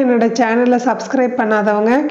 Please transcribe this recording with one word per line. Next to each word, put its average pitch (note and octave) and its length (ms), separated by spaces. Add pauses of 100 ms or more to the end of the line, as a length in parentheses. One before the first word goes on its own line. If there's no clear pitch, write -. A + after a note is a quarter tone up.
என்னோட A#3+ 240 (140)
சேனலை A#3+ 480
சப்ஸ்கிரைப் B3 540
பண்ணாதவங்க G#3+ 680